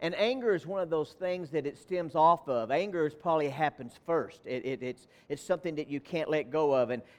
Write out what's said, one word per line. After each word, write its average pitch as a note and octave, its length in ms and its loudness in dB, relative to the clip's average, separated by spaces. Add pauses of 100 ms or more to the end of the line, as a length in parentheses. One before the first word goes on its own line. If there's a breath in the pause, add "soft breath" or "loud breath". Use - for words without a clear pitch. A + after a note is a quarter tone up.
And E3+ 160 -4
anger A#3 380 2
is E3 100 -4
one F#3+ 160 -6
of E3+ 100 -4
those D#3 280 0
things F3+ 320 -4
that C#3+ 160 -2
it D3 100 -6
stems F3 380 -6
off E3 340 6
of. A#2 220 0
Anger E3+ 360 0
is D3 80 -4
probably D#3+ 340 0
happens C3+ 580 -4
first. D#3 400 -2
It, B2+ 180 -6
it, C3 180 -4
it's, B2+ 260 -10 (200 soft breath)
it's C#3+ 140 -8
something F3 340 -2
that D3 120 -6
you C#3+ 100 -6
can't D#3+ 320 -4
let D3+ 200 0
go D3+ 220 2
of. B2 180 4
And B2 120 -4 (160 soft breath)